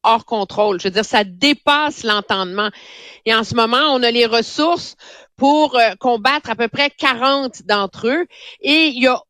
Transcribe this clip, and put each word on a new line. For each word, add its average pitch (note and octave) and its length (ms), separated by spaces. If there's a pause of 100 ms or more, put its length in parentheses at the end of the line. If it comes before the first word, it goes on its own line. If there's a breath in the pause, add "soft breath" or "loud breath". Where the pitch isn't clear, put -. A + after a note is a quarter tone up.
hors A3+ 200
contrôle. G#3 560
Je - 40
veux F#3+ 80
dire, G#3+ 120
ça G#3+ 200
dépasse C#4+ 800
l'entendement. G#3 680 (560 loud breath)
Et A3+ 80
en A3 80
ce A3+ 140
moment, B3+ 360
on B3+ 120
a A#3 80
les A#3+ 140
ressources D4 680 (420 loud breath)
pour, C#4+ 400
euh, A3 220
combattre B3 500
à A3+ 60
peu A#3 140
près C#4+ 200
quarante C4+ 760
d'entre G3+ 400
eux. D#4+ 200 (360 loud breath)
Et D4+ 320
il B3 80
y C4 60
a B3+ 220